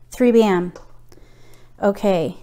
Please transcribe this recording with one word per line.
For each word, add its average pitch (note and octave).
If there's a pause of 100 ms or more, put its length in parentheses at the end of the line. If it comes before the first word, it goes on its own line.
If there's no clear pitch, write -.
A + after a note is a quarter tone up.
(120)
Three B3
bam. F#3 (1080)
Okay, F#3+